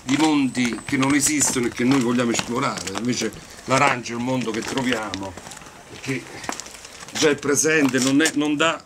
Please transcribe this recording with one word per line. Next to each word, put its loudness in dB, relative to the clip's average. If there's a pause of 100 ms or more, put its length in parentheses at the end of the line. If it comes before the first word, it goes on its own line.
di 2
mondi 2
che -2
non 2
esistono 2
e 0
che -4
noi 4
vogliamo 2
esplorare. -2
Invece -2 (340)
l'arancio 2
è -6
un -4
mondo -2
che -2
troviamo, -4 (680)
che -4 (920)
già 4
è 4
presente, 2
non 4
è, 4
non 2
dà 0